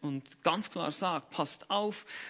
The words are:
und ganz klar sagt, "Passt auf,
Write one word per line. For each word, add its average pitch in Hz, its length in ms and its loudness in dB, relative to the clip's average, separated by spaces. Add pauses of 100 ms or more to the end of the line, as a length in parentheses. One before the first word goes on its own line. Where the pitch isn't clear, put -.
und 139 420 -4
ganz 180 280 4
klar 160 200 0
sagt, 170 400 0
"Passt - 380 -2
auf, 208 360 2 (240)